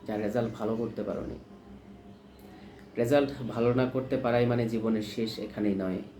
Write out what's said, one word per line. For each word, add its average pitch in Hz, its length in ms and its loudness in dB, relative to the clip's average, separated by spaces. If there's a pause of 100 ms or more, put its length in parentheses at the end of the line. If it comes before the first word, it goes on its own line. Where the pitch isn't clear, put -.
যা 110 100 -2
রেজাল্ট 107 380 0
ভালো 113 220 -2
করতে 110 260 -4
পারোনি। - 320 -4 (1600)
রেজাল্ট 131 340 4 (180)
ভালো 117 260 4
না 127 120 4
করতে 131 300 0
পারাই 120 300 4
মানে 120 220 4
জীবনের 110 340 2
শেষ 113 360 -4
এখানেই 104 360 0
নয় 95 240 0 (200)